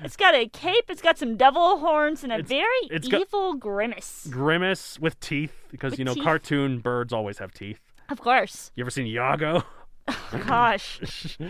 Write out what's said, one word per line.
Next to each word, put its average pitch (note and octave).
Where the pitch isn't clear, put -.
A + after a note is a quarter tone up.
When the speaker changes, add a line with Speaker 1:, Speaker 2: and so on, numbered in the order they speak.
Speaker 1:
it's -
got F#4
a A#3
cape, F#4
it's F4
got E4
some A#3
devil D#4+
horns, D4+
and A#3+
a A3
Speaker 2:
It's, -
Speaker 1:
very C#4+
Speaker 2:
it's E3
got D4+
Speaker 1:
evil F#4+
grimace. G#3
Speaker 2:
grimace D#3+
with D#3
teeth, D3+
because, C3+
Speaker 1:
With B2+
Speaker 2:
you C3
know, B2+
Speaker 1:
teeth. C#3
Speaker 2:
cartoon C#3+
birds B2
always G#2
have F#2+
teeth. G2+
Speaker 1:
Of C#4
course. -
Speaker 2:
You A#2+
ever B2
seen B2+
Iago? D3
<laughs> -
Speaker 1:
Oh, -
gosh. -
Speaker 2:
<laughs> -
All D#3+